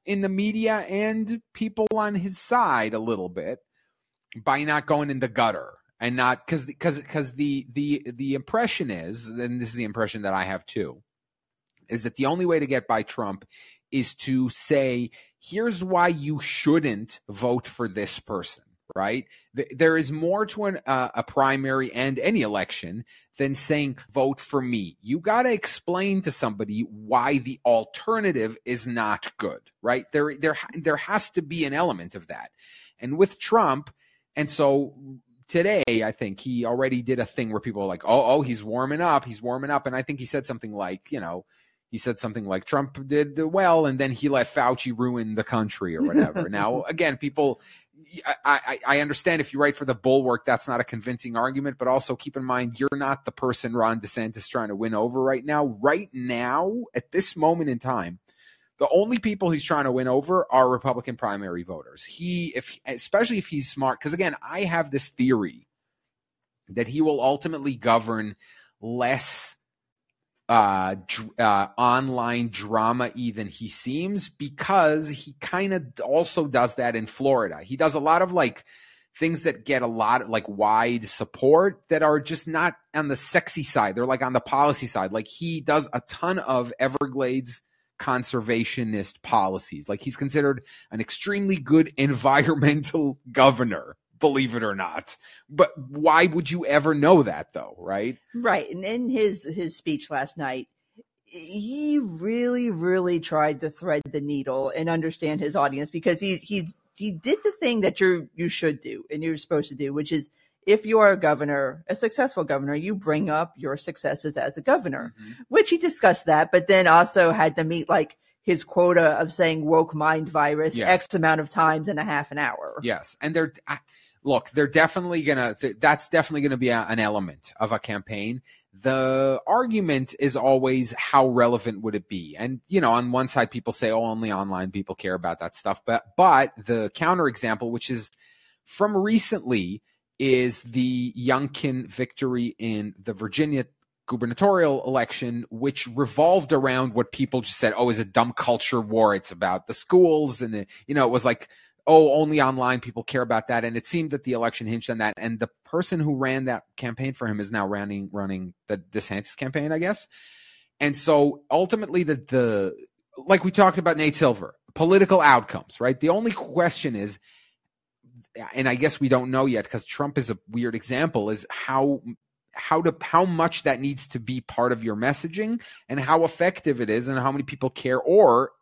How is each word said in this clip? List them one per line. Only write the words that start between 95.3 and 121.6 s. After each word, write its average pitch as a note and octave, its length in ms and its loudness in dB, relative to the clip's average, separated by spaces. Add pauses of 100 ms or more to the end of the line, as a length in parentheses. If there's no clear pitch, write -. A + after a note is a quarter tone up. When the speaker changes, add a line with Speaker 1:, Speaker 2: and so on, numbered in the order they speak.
Speaker 1:
But C#3+ 280 2
why D3+ 480 4
would D#3 240 -2
you E3+ 160 -4
ever D3 280 4
know D3+ 300 8
that, D#2 280 -6
though, A#1 260 -12
right? G2+ 380 -4 (180)
Speaker 2:
Right. A#3 360 0
And F#3 140 -8
in A#3 260 -4
his, G#3+ 340 0
his E3 320 -6
speech D3+ 340 -6
last C#3 280 -6
night, C3 300 -6 (560)
he A3 760 -4
really, A#3 720 -2
really F3+ 500 0
tried D3+ 400 0
to D#3 100 -6
thread D3 400 -4
the D3 100 -4
needle C3+ 540 -4
and D#3+ 140 -2
understand D#3+ 520 -2
his D3 140 -4
audience, C#3+ 360 -2
because E3 300 -2
he, F#3+ 160 -2
he's, F#3 380 -6 (220)
he G#3 160 -8
did B3 320 -2
the G#4 80 0
thing A#3+ 300 0
that - 180 0
you're, F3+ 340 2
you E3+ 140 -2
should D#3 320 -2
do A2+ 300 -12
and D3+ 120 -8
you're D#3+ 140 -4
supposed D3 340 -4
to C#3+ 40 -12
do, C#3 180 -6
which D3 200 -4
is, D3 180 -4 (360)
if G#3+ 180 4
you A3 140 2
are G#3 120 8
a F#3+ 80 4
governor, D3 720 0
a F#3+ 80 -2
successful A3+ 480 -2
governor, C#3 300 -2
you F3 200 -4
bring D#3 360 -2
up D#3+ 260 -2
your C#3+ 220 -6
successes D3 580 -6
as C#3 220 -4
a - 20 -14
governor, B3 580 -2
Speaker 1:
Mm-hmm. G#3+ 140 -16 (160)
Speaker 2:
which G#4+ 220 4
he E4+ 80 2
discussed D#4+ 480 2
that, D#3+ 260 4
but F3+ 140 4
then F#3+ 200 6
also E3+ 460 8
had D#3+ 240 2
to E3 80 0
meet, D#3+ 240 -4
like, D#3+ 300 0 (240)
his F3 200 0
quota F3 560 4
of E3 140 -2
saying D#3+ 320 0
"woke D#3+ 300 4
mind D#3 340 0
virus" D3+ 480 0
Speaker 1:
Yes. F3+ 280 2
Speaker 2:
X - 100 -12
amount D#3+ 260 4
of D3+ 80 -4
times D#3+ 400 2